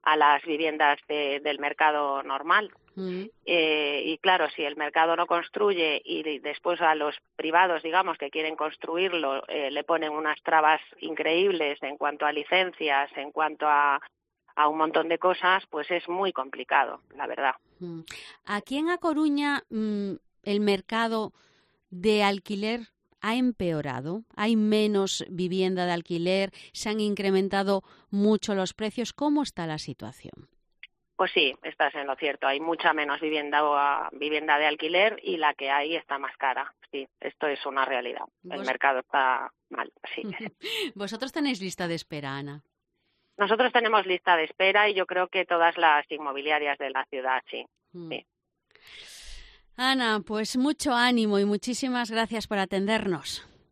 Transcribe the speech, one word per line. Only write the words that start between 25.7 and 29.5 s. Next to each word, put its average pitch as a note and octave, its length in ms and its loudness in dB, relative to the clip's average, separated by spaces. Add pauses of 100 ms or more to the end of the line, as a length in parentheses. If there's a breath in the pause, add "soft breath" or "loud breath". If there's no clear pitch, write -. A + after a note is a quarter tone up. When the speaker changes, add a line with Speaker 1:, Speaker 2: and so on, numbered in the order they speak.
Speaker 2:
de F3+ 60 0
alquiler, F3 580 0 (240 loud breath)
se - 160 -6
han A3 100 -2
incrementado G3 840 2 (260 soft breath)
mucho G3+ 460 2
los F#3 180 -2
precios. A3 400 -6
¿Cómo D4 300 2
está E3+ 240 -6